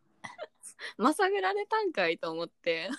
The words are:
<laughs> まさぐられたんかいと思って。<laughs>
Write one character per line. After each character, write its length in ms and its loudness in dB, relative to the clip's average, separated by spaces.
<laughs> 800 -14
ま 140 6
さ 180 2
ぐ 100 0
ら 120 0
れ 120 -2
た 160 0
ん 100 0
か 180 2
い 100 0
と 120 -4
思 120 -4
っ 40 -6
て。 420 -2
<laughs> 100 -4